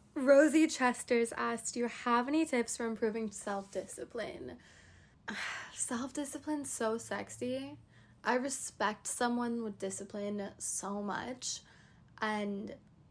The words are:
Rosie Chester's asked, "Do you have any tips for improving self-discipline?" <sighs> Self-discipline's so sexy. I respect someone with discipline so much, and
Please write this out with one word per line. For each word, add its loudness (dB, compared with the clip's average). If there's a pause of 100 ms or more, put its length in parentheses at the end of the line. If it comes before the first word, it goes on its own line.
(140)
Rosie 8
Chester's 2
asked, -4
"Do -4
you 2
have 2
any 4
tips 0
for -2
improving 0
self-discipline?" -6 (680)
<sighs> -4 (360)
Self-discipline's -4
so 0
sexy. -6 (460)
I 2
respect -2
someone 0
with -8
discipline -6
so -4
much, -6 (600)
and -2 (360)